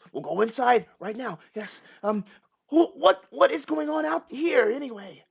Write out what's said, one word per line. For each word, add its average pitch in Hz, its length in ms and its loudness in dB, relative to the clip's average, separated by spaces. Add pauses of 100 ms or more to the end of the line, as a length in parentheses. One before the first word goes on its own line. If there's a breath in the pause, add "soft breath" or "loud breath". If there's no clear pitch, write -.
(120)
we'll 151 100 -10
go 165 180 -4
inside 226 460 2 (140)
right 208 160 -10
now. 226 220 -10 (160 soft breath)
Yes. 214 260 -12 (220 loud breath)
Um, 208 220 -2 (460 loud breath)
wh-, 330 260 4
what, 190 340 4
what - 200 4
is 302 140 -4
going 311 240 -2
on 311 160 -2
out 320 260 -4
here 247 400 2
anyway? 220 600 -8